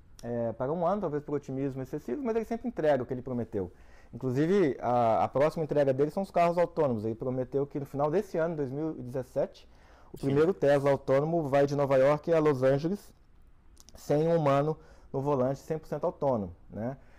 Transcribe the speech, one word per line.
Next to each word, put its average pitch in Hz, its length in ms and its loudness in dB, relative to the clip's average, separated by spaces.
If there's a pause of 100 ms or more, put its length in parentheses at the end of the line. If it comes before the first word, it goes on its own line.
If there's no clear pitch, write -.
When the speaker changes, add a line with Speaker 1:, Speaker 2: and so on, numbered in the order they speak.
(240)
Speaker 1:
é, 117 300 -4
para 131 200 -4
um 175 100 -2
ano, 196 180 0
talvez 147 220 -4
por 147 120 -4
otimismo 135 480 -6
excessivo, 240 400 -8
mas 226 120 -2
ele 220 100 -2
sempre 233 220 -6
entrega 151 360 2
o - 20 -8
que - 80 -6
ele 127 80 -6
prometeu. 110 500 -4 (400)
Inclusive, 143 720 0
a, 113 440 2
a - 20 2
próxima 156 360 0
entrega 139 300 2
dele 143 160 0
são 196 140 -4
os - 80 -10
carros 170 260 2
autônomos. 147 480 0
Ele 113 80 -2
prometeu 131 540 -4
que 151 120 -8
no 139 60 -8
final 143 240 -2
desse 185 300 -2
ano, 165 160 -2
dois 139 160 -4
mil 156 260 -6
e 127 60 -12
dezessete, 131 640 -6 (420)
o - 60 -16
Speaker 2:
Sim. - 80 -6
Speaker 1:
primeiro 151 300 2
Tesla 143 340 2
autônomo 143 580 0
vai 139 200 4
de 143 80 -4
Nova 139 220 2
York 147 360 4
a 160 60 4
Los 147 240 4
Angeles, 160 500 0 (800)
sem 151 340 0
um 170 80 4
humano 147 400 2 (380)
no 135 80 -4
volante, 139 380 0
cem 156 180 -6
por - 100 -16
cento 151 180 -6
autônomo, 120 500 -2 (160)
né? 117 260 -8 (200)